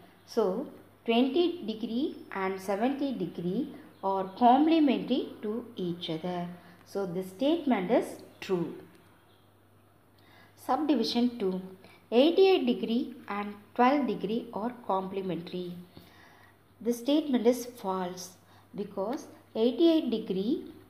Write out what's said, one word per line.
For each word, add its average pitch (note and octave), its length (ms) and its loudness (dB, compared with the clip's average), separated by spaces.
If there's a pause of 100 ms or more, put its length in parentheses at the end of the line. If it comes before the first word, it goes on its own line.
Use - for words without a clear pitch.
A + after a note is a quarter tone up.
(280)
So, G#3+ 400 -2 (380)
twenty C4+ 600 2
degree A3+ 520 -4 (180)
and F#3+ 260 -4
seventy C4 520 -2
degree F#3 600 -4 (300)
are F#3+ 220 -2 (120)
complementary C#4 920 4 (120)
to A3+ 240 -6 (100)
each F3 360 -6
other. F3 360 -6 (380)
So, G3 220 -6
this F#3 220 -6
statement C4 600 0
is C#4+ 160 4 (360)
true. E3+ 340 -2 (1800)
Subdivision B3 840 0
two, F#3 220 -2 (500)
eighty-eight E4 560 6
degree A#3+ 480 -2 (120)
and G#3 280 -6 (180)
twelve C4 320 4
degree G3+ 480 -2
are A3+ 200 -4 (120)
complementary. F#3 880 -4 (1080)
The A3+ 140 -2
statement C#4 540 0
is B3 180 2
false F#3 640 -6 (460)
because G3+ 500 -6 (300)
eighty-eight C4 560 4
degree A3 540 -2 (240)